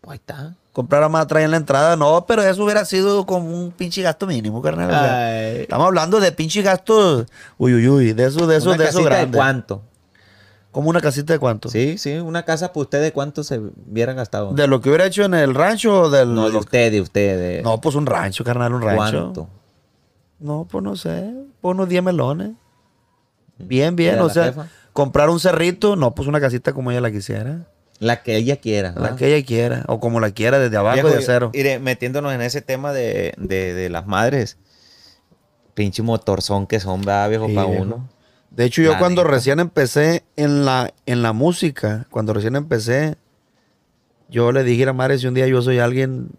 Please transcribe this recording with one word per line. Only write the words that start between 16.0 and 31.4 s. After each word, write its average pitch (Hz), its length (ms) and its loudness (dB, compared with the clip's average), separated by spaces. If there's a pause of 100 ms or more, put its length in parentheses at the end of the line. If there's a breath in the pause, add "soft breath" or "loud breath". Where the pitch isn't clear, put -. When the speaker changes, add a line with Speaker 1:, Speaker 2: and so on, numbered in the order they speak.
Speaker 2:
o 160 80 4
del 131 240 4
Speaker 1:
No, 110 140 2
de 110 60 0
Speaker 2:
lo 110 80 0
Speaker 1:
usted, 117 300 2
de 104 100 2
usted, 98 360 0 (200)
de - 40 -6
Speaker 2:
No, 113 180 0
pues, 147 140 -2
un 147 140 0
rancho, 98 360 -2
carnal, 120 300 -2
un 123 80 -4
rancho. 107 160 0
Speaker 1:
¿Cuánto? 107 520 -4 (920)
Speaker 2:
No, 151 280 -8
pues, 190 160 -6
no 202 120 -6
sé, 180 400 -8 (260)
pues, 180 140 -2
unos 190 120 -2
diez 180 140 0
melones. 175 480 -2 (1120)
Speaker 1:
Mm. 92 80 -16
Speaker 2:
Bien, 143 280 0
bien, 170 200 2
Speaker 1:
¿De 190 60 2
Speaker 2:
o 170 80 2
Speaker 1:
la 156 40 -4
Speaker 2:
sea, 165 120 2
Speaker 1:
jefa? 147 220 -6 (240 loud breath)
Speaker 2:
comprar 143 380 2
un 170 100 2
cerrito, 180 560 2
no, 156 200 0
pues, 139 120 -6
una 147 140 0
casita 131 320 -2
como 127 160 -6
ella 123 120 -2
la 117 100 -2
quisiera. 107 560 -8 (320)
Speaker 1:
La 117 240 -2
que 113 120 -2
ella 123 220 0
quiera, 101 400 -4
Speaker 2:
La 113 120 -4
Speaker 1:
¿ah? 123 60 -6
Speaker 2:
que 135 180 2
ella 143 120 0
quiera, 120 420 -2
o 117 120 -2
como 117 200 0
la 107 120 0
quiera, 117 280 2
desde 120 160 0
abajo, 104 200 2
Speaker 1:
Viejo, 143 140 2
Speaker 2:
de 139 40 4
Speaker 1:
yo, 123 60 2
Speaker 2:
acero. 123 340 0